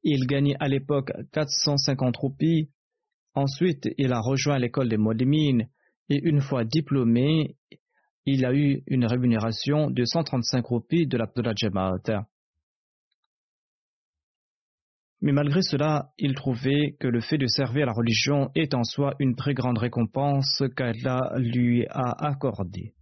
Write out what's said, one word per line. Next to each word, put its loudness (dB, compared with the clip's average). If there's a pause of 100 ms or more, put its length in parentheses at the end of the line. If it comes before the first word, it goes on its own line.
Il 2
gagnait 2
à -2
l'époque 0 (200)
quatre -2
cent 0
cinquante 0
roupies. 0 (640)
Ensuite, -2
il 0
a 0
rejoint 0
l'école 0
des 0
Moualimines 2 (420)
et 2
une 4
fois 0
diplômé, 2 (720)
il 2
a 0
eu 2
une 2
rémunération 2
de 0
cent 0
trente-cinq -2
roupies 0
de -2
la, -2
de -4
la -2
Jamaat. -2 (3000)
Mais 2
malgré 2
cela, 0
il 0
trouvait 0
que -2
le 0
fait -2
de 0
servir 0
la -2
religion 0
est 0
en 2
soi -2
une 2
très -2
grande -2
récompense 0 (140)
qu'Allah -2
lui 2
a -4
accordée. -6